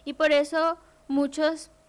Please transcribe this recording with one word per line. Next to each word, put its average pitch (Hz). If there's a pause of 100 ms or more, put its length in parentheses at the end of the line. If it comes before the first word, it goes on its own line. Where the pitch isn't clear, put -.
y 285
por 302
eso 320 (300)
muchos 285 (200)